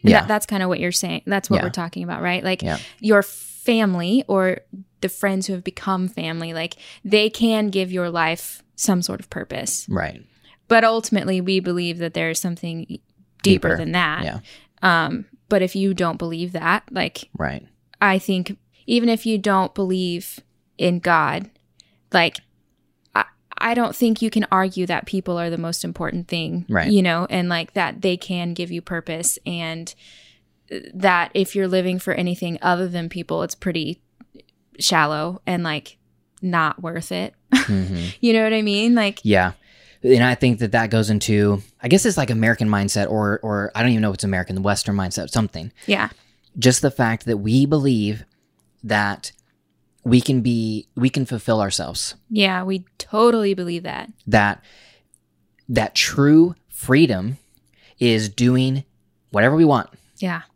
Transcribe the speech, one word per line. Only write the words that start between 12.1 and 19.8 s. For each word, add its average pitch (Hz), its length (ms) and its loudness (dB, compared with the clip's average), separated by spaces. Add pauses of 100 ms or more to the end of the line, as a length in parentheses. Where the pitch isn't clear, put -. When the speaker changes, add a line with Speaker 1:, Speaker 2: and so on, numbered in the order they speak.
Speaker 1:
there 165 160 -2
is 160 100 -4
something 170 460 -8
deeper - 840 0
Speaker 2:
Deeper. 165 80 2
Speaker 1:
than 165 160 -4
that. 165 300 -2
Speaker 2:
Yeah. - 160 -6 (420)
Speaker 1:
Um, 165 440 2 (240)
but 196 120 2
if 185 140 -2
you 196 180 0
don't 175 240 -2
believe 170 360 -8
that, 170 380 0
like, 180 460 -6
Speaker 2:
Right. 71 280 -6 (360)
Speaker 1:
I 190 160 4
think 190 400 -4 (300)
even 233 200 2
if 226 180 0
you 220 120 0
don't 190 380 0
believe 185 640 -4 (380)